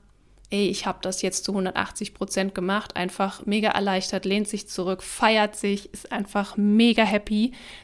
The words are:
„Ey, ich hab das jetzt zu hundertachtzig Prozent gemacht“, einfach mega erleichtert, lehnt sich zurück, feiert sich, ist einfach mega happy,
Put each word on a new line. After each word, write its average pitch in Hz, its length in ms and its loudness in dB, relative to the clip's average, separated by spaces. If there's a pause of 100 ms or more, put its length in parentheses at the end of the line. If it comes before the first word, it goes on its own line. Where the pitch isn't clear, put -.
(500)
„Ey, 202 200 2
ich - 180 -4
hab - 160 -4
das 185 180 -4
jetzt 185 220 -2
zu 196 100 -4
hundertachtzig 190 600 -2
Prozent 196 400 -2
gemacht“, 196 400 -2
einfach 190 500 -2
mega 214 240 2
erleichtert, 190 560 0
lehnt 202 220 0
sich 208 200 -8
zurück, 185 360 -4
feiert 214 520 2
sich, 202 380 -2
ist - 180 -12
einfach 202 460 -4
mega 220 460 6
happy, 214 480 2 (320)